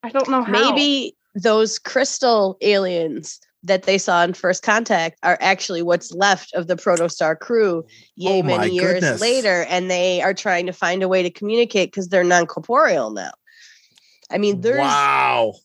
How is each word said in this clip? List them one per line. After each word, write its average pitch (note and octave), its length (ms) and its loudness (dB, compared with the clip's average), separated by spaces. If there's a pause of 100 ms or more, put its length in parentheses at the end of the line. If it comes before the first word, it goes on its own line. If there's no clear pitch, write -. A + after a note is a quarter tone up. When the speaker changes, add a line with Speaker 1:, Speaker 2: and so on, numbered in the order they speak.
Speaker 1:
I A#3 60 -10
don't C4+ 200 -2
know C4 140 0
how. G#3 80 -4
Speaker 2:
Maybe C4+ 640 0 (180)
those G#3+ 460 0
crystal A#3 800 0
aliens F3 800 0 (240)
that F#3+ 200 0
they G3 140 2
saw F3 260 2
in F3 100 0
First F3+ 280 -2
Contact G#3 640 0
are F3+ 180 2
actually F#3+ 400 -2
what's F3 300 -2
left F#3 420 0
of F3 140 -6
the F3+ 80 -2
Protostar E3+ 640 -2
crew G3 460 0 (320)
yay F#3 240 0
Speaker 3:
Oh F3 40 0
my F3 160 0
Speaker 2:
many F3+ 160 0
years F3+ 260 2
Speaker 3:
goodness. F3 200 0
Speaker 2:
later, A3 480 2
and F3+ 200 -2
they F3+ 320 0
are F#3+ 140 0
trying F3+ 320 -2
to F3+ 60 -8
find F#3 280 -2
a F#3 60 0
way F#3 160 2
to F3+ 80 -2
communicate A3 600 -2
'cause F#3 180 -6
they're F3+ 140 2
non-corporeal F3 880 0
now. F#2+ 200 -10 (1000)
I F3+ 60 -4
mean, G3+ 240 0
there's A#3 160 0
Speaker 3:
Wow. C3+ 760 2 (120)